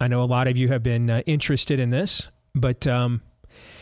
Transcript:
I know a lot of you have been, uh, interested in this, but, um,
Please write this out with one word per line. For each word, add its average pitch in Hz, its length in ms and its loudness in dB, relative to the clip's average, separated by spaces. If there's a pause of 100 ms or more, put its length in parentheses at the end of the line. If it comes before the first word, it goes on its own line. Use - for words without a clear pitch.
I 123 80 0
know 123 140 2
a 123 40 0
lot 123 220 2
of 123 80 0
you 127 120 2
have 127 140 0
been, 117 280 0
uh, - 160 0
interested 147 520 0
in 120 120 0
this, 156 380 -2 (280)
but, 127 320 0
um, 120 340 0 (600)